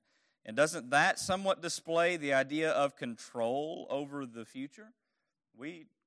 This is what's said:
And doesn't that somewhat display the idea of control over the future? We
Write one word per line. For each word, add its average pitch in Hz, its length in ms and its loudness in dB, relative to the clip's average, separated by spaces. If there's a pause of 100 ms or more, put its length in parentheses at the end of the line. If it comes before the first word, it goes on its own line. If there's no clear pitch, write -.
(460)
And 110 100 -8
doesn't 147 360 2
that 156 280 4
somewhat 190 420 0
display 170 540 2
the 147 180 0
idea 147 380 2
of 143 240 2
control 131 920 -4
over 139 360 -4
the 113 200 -12
future? 214 480 -14 (600)
We 156 340 -14 (200)